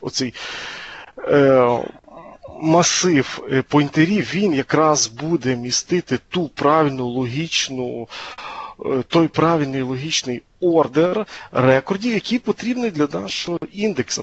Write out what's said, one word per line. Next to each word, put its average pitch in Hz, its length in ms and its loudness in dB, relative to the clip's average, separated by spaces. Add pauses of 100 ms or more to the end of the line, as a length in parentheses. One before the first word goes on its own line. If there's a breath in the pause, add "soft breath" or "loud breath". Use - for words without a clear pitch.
оцей, 127 340 -6 (840 loud breath)
е, 135 600 4 (840)
масив, 160 920 2
е, 131 100 2
поінтерів, 147 720 2
він 190 200 2
якраз 151 520 2
буде 127 500 -2
містити 123 600 -2 (100)
ту 175 200 -4
правильну 143 580 2
логічну, 123 1000 -4 (800 loud breath)
е, 131 220 0
той 165 200 4
правильний 151 540 0
логічний 127 600 -4 (200)
ордер 165 640 2 (260 loud breath)
рекордів, 135 600 2
який 220 240 -2
потрібний 233 520 -2
для 151 300 -2
нашого 175 380 -6 (140)
індекса. 190 500 -4